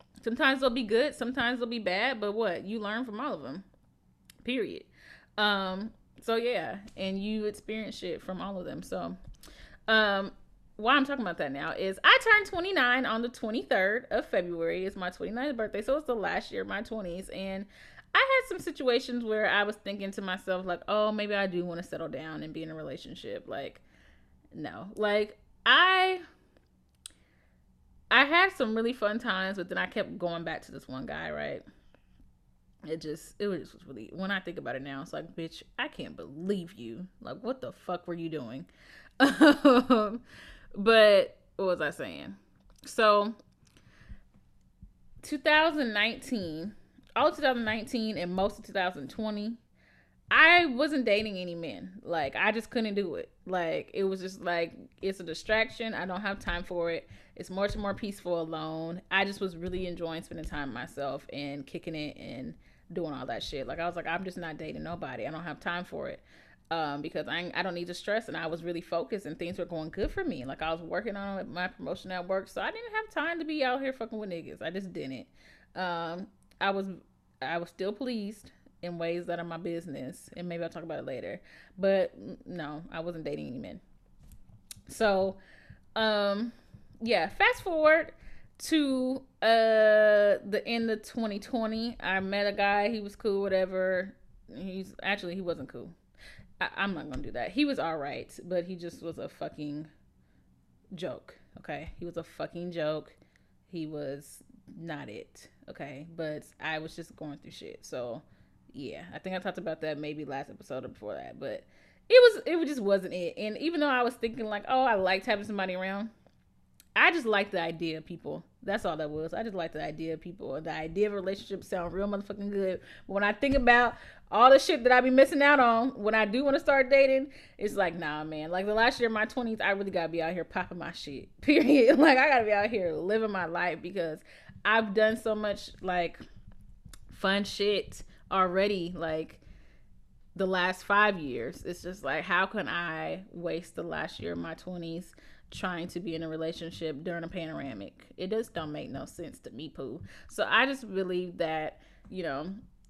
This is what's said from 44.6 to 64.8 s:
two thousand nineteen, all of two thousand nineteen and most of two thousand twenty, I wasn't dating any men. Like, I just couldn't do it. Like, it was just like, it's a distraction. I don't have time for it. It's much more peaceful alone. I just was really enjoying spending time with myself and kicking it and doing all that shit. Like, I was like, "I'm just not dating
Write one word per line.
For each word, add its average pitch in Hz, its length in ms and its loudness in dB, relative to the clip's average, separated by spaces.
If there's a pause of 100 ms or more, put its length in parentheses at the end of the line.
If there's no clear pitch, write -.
two - 160 -6
thousand 302 560 4
nineteen, 202 800 -2 (420)
all 269 120 6
of - 80 2
two 302 60 -8
thousand 247 240 2
nineteen 220 520 -2
and 175 160 -2
most 196 240 0
of - 80 -18
two - 80 -18
thousand 180 360 -2
twenty, 214 480 -6 (720)
I 330 340 10
wasn't 277 400 0
dating 214 320 2
any 180 180 -8
men. 165 480 -10
Like, 143 320 -4
I - 160 2
just 220 180 -4
couldn't 214 260 -2
do 190 200 -2
it. - 140 -10 (160)
Like, 170 480 -4
it 196 120 -2
was 190 160 -2
just 185 200 -12
like, 170 320 -2 (280)
it's 190 180 -4
a 185 40 -12
distraction. 220 720 -2
I 165 120 -4
don't 185 160 -6
have 202 180 -4
time - 240 -4
for 170 280 -4
it. - 180 -8 (260)
It's - 140 -14
much 196 260 0
more 202 180 -2
peaceful 196 480 -4
alone. 160 600 -6 (100)
I 190 140 4
just 196 160 -6
was 180 160 -4
really 180 300 -6
enjoying 170 360 -6
spending 160 220 -12
time 143 240 -6
with 110 60 -8
myself 135 580 -6
and 143 340 -8
kicking 165 280 -10
it 151 220 -8
and - 360 -12 (400)
doing 165 200 -4
all 131 120 -8
that 113 180 -6
shit. 135 240 -8
Like, 160 120 -8
I 165 80 -2
was 175 80 -6
like, 165 120 -8
"I'm 175 160 -2
just 185 140 -10
not 160 200 -10
dating 156 260 -10